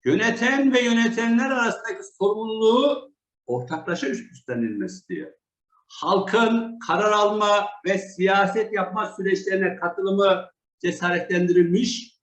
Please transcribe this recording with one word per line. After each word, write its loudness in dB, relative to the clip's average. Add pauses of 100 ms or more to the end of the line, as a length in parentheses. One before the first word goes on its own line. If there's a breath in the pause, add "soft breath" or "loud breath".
Yöneten 2
ve 4
yönetenler 2
arasındaki -2 (160)
sorumluluğu 2 (340)
ortaklaşa -6
üst-, -6
üstlenilmesi -6
diye. -10 (520)
Halkın 0
karar 0
alma 2 (200)
ve 0
siyaset 0
yapma -4
süreçlerine -2
katılımı 0 (340)
cesaretlendirilmiş 0